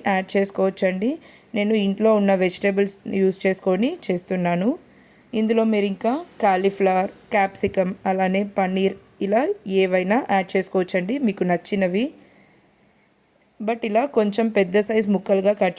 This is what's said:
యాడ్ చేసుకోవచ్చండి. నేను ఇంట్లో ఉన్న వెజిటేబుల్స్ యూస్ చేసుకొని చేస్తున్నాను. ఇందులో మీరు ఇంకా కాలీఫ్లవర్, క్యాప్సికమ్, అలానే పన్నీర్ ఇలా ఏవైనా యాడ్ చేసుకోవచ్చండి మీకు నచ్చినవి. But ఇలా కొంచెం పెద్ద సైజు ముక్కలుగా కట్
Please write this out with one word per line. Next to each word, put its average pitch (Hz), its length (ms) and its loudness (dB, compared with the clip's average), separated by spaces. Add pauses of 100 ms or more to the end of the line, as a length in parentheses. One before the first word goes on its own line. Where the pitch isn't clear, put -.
(120)
యాడ్ 190 200 -2
చేసుకోవచ్చండి. 196 800 0 (460)
నేను 208 180 0 (120)
ఇంట్లో 202 240 2 (100)
ఉన్న 196 200 2
వెజిటేబుల్స్ 196 560 0 (240)
యూస్ 190 240 2
చేసుకొని 190 460 0 (160)
చేస్తున్నాను. 180 640 -2 (720)
ఇందులో 220 320 2
మీరు 208 200 2
ఇంకా 220 200 -2 (320)
కాలీఫ్లవర్, 190 680 2 (220)
క్యాప్సికమ్, 196 580 0 (200)
అలానే 190 280 0 (160)
పన్నీర్ 190 400 0 (300)
ఇలా 208 160 2 (400)
ఏవైనా 185 360 2 (160)
యాడ్ 190 200 0
చేసుకోవచ్చండి 185 640 -2 (120)
మీకు 190 240 -2
నచ్చినవి. 190 520 0 (1600)
But 233 120 -4 (100)
ఇలా 220 140 2 (140)
కొంచెం 214 300 2 (100)
పెద్ద 190 300 2
సైజు 220 280 0
ముక్కలుగా 196 460 2
కట్ 180 160 0